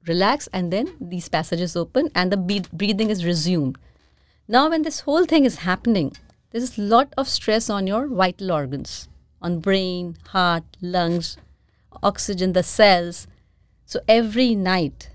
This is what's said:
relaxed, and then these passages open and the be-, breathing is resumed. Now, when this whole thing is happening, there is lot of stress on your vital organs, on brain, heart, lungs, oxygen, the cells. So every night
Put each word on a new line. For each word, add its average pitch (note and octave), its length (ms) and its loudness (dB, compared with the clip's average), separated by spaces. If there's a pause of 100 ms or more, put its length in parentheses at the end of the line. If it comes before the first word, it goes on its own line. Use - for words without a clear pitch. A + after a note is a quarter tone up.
relaxed, G#3 480 0
and F3 180 -4
then F3+ 300 -4
these F3 280 -10
passages E3+ 460 -4
open C4 380 -2
and F3+ 180 0
the G3+ 60 0
be-, F#3+ 340 -2
breathing G#3 380 0
is F#3 160 -2
resumed. E3 520 0 (720)
Now, C4 220 4
when D#4+ 140 0
this D#4 160 -4
whole D#4+ 260 2
thing D#4 200 4
is A#3+ 100 2 (140)
happening, F#3 420 0 (400)
there A#3 100 -4
is B3+ 160 -8
lot A3+ 400 4
of C4+ 100 -2
stress - 440 0
on G3 160 0
your A3 200 0
vital F#3 440 -2
organs, C#3+ 560 -6 (340)
on F3 180 -4
brain, F3+ 580 -2 (100)
heart, F3 360 0 (160)
lungs, F3 580 -2 (680)
oxygen, F#3 500 0
the F3+ 80 2
cells. F3 640 4 (640)
So - 200 -6
every A3+ 460 4
night F3+ 600 -2